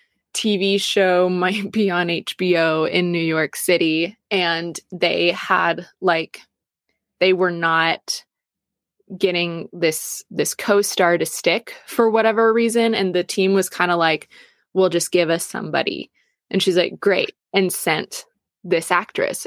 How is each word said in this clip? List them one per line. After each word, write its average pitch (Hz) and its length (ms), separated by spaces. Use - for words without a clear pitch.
T 208 240
V 196 220
show, 185 500
<laughs> - 20
might 185 400
be 208 200
on 175 200
H - 260
B 180 200
O 160 280
in 175 280
New 170 60
York 160 360
City. 170 640
And 170 500
they 170 420
had, 180 540
like, 165 400
they 185 120
were 180 200
not 165 720
getting 170 540
this, 165 580
this 156 240
co-star 202 640
to 160 80
stick - 480
for 220 240
whatever 220 420
reason. 226 420
And 185 200
the 175 100
team 190 280
was 190 160
kinda 180 280
like, 160 320
"We'll 185 160
just 170 240
give 170 180
us 170 160
somebody." - 640
And 190 120
she's 175 140
like, 165 240
"Great." 190 320
And 190 200
sent - 520
this 175 260
actress. - 560